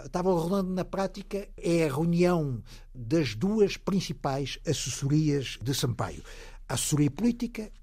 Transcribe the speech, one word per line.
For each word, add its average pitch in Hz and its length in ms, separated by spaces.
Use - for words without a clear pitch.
A 143 40
Tábua 180 360
Redonda, 185 280
na 180 120
prática, 196 720
é 170 320
a 131 40
reunião 170 680
das 123 400
duas 196 420
principais 143 880
assessorias 143 960
de 127 140
Sampaio. 113 480
A 135 60
assessoria 147 360
política, 233 580